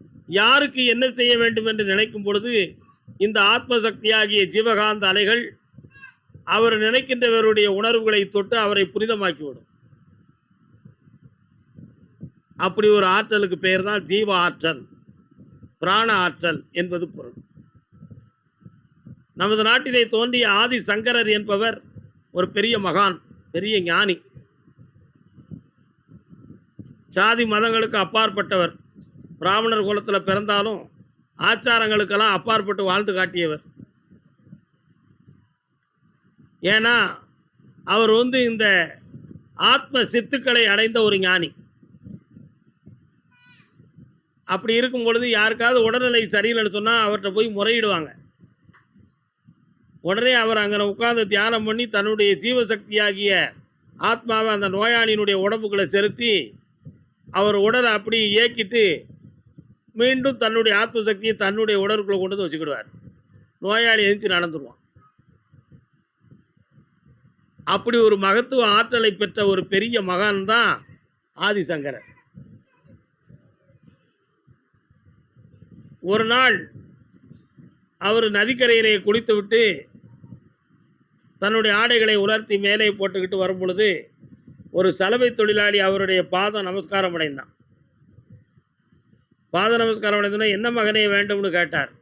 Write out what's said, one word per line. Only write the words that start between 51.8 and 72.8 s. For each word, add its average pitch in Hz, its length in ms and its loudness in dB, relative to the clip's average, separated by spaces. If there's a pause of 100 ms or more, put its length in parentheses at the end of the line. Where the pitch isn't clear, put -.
தன்னுடைய 208 480 0
ஜீவசக்தியாகிய 202 1200 -2 (440)
ஆத்மாவை 220 560 -2
அந்த 202 160 -2
நோயாளியினுடைய 214 640 0
உடம்புக்குள்ள 202 520 -2
செலுத்தி, 202 640 -2 (800)
அவர் 202 240 2
உடலை 226 360 2
அப்படி 214 440 0
இயக்கிட்டு, 220 680 2 (920)
மீண்டும் 254 440 0
தன்னுடைய 220 400 0
ஆத்ம 226 260 -2
சக்தியை 214 320 -2
தன்னுடைய 208 460 0
உடலுக்குள்ள 202 380 -2
கொண்டு 190 180 -4
வந்து 190 100 -4
வச்சுக்கிடுவார். 147 380 -8 (760)
நோயாளி 220 440 0
எழுந்து 208 240 0
நடந்துருவான். 165 500 -4 (2750)
அப்படி 214 340 -2
ஒரு 214 200 6
மகத்துவ 240 440 0
ஆற்றலை 226 500 2
பெற்ற 202 340 -4
ஒரு 190 220 0
பெரிய 214 340 -2
மகான் 190 440 -2
தான் 214 400 0 (500)
ஆதிசங்கரர். 151 800 -6 (4000)